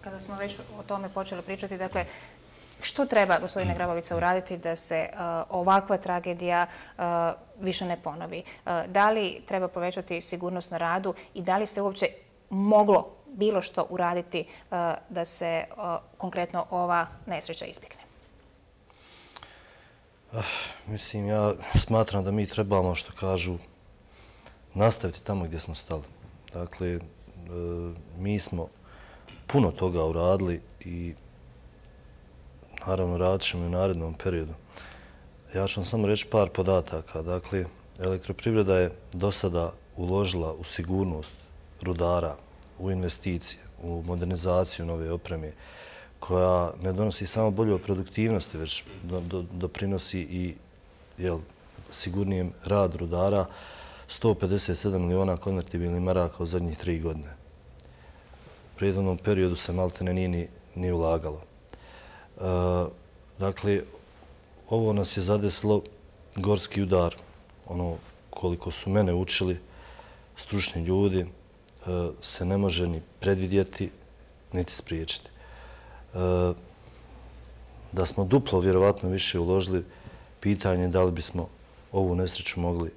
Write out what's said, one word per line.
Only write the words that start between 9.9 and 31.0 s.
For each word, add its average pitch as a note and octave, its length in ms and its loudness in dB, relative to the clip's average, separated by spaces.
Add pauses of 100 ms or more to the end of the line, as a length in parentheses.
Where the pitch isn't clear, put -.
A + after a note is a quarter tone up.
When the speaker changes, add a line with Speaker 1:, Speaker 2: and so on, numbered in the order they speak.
Speaker 1:
sigurnost F3+ 500 -4
na E3+ 60 -6
radu E3+ 360 0 (200)
i F#3+ 80 -8
da F#3 160 2
li G#3+ 80 0
se G#3 160 -2
uopće G3 260 0 (420)
moglo D3 600 8 (240)
bilo G#3 280 2
što - 280 -2
uraditi, F3 500 -2
e, D#3 60 -4 (640)
da E3+ 160 -4
se, - 200 0
e, E3 200 -2 (520)
konkretno F3 520 -4
ova F3 380 2 (180)
nesreća E3 400 -6
izbjegne? - 360 -14 (2250)
Speaker 2:
Ah, A2 80 -4 (460)
mislim, G#2 400 -4
ja G#2 260 4 (220)
smatram A2 480 4
da G2 80 0
mi G#2 160 2
trebamo, G2 480 2
što - 240 -4
kažu, F#2 380 0 (1160)
nastaviti G2+ 500 2
tamo G2 220 -2
gdje D#2+ 140 -6
smo D#2 160 -8
stali. D#2 280 -8 (500)
Dakle, F2 420 -4
e, E2+ 40 -6 (1160)
mi G2+ 220 0
smo E2+ 280 -4 (800)
puno G#2+ 240 6
toga F2 340 0
uradili F2 560 2 (180)
i E2+ 340 -8 (1700)